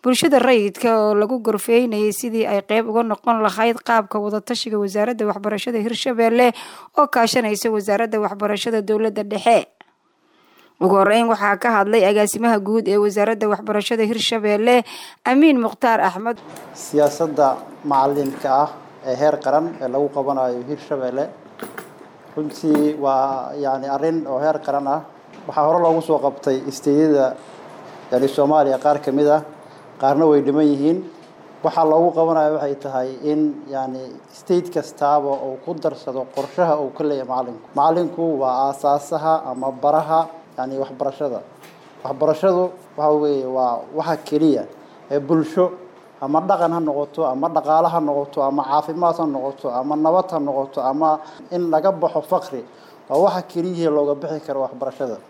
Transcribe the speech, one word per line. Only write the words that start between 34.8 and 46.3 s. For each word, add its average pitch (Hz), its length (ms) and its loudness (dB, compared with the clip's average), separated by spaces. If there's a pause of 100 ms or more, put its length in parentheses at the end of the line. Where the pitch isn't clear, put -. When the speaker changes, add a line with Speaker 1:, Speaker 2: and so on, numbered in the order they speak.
Speaker 2:
uu 131 160 -8
ku 170 160 -8
darsado 135 560 -6
qorshaha 151 480 0
uu 135 160 -6
ka 165 80 -4
leeyahay 139 240 -2
macalinku. 123 480 -6
Macalinku 165 480 2 (160)
waa 135 320 0
aasaasaha 147 800 0
ama 131 200 -4
baraha, 151 500 2 (360)
yacni, 131 220 -6
waxbarashada. 135 600 -6 (640)
Waxbarashadu 151 600 2 (340)
waxa 151 240 2
weeye 143 260 0
waa 127 320 0 (160)
waxa 160 200 -2 (120)
keliya 151 360 2 (460)
ee 143 100 0
bulsho, 160 520 0 (500)
ama 143 200 0